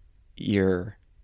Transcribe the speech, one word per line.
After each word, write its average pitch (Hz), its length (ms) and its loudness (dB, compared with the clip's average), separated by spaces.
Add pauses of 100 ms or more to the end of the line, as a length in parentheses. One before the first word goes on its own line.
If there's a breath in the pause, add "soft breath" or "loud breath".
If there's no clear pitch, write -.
(380)
your 95 600 0 (260)